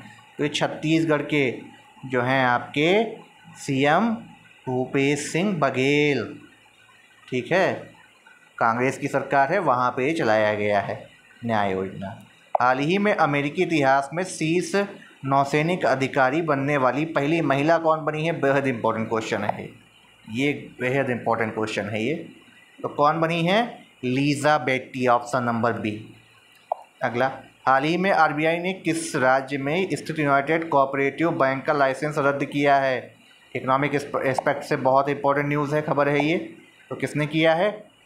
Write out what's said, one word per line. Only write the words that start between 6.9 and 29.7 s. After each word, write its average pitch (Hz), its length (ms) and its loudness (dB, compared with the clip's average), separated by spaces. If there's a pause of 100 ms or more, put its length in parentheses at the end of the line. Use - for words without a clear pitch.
ठीक 127 220 -4
है, 165 220 2 (840)
कांग्रेस 123 400 0
की 143 100 -6
सरकार 139 440 0
है, 196 80 0
वहाँ 127 320 0
पे 131 220 -2
चलाया 110 400 2
गया 104 260 0
है 101 300 -6 (360)
न्याय 104 260 0
योजना। 95 460 -6 (440)
हाल 127 180 2
ही 160 180 0
में 208 180 0
अमेरिकी 147 480 0
इतिहास 139 500 2
में 175 100 -4
शीर्ष 180 640 -2 (380)
नौसैनिक 151 600 2
अधिकारी 131 560 2
बनने 147 360 0
वाली 131 280 0
पहली 160 360 0
महिला 143 360 2
कौन 160 280 0
बनी 156 200 -2
है? 165 160 -2
बेहद 139 260 2
important 110 420 -2
question 110 320 -2
है 101 220 -4
ये, 101 100 -14 (560)
ये 143 520 -4
बेहद 127 280 0
important 113 440 0
question 107 300 -4
है 107 200 -4
ये। 139 120 -2 (640)
तो - 80 -6
कौन 151 320 2
बनी 165 220 0
है? 214 420 0 (180)
लीजा 139 540 2
बेट्टी, 127 500 -4
option 120 360 2
number 117 300 0
बी। 104 420 -8 (880)
अगला, 123 280 0 (340)
हाल 135 180 4
ही 160 140 2
में 190 140 2
आरबीआई 160 460 2
ने 180 160 -4
किस 160 420 -4
राज्य 135 420 2
में 151 360 -2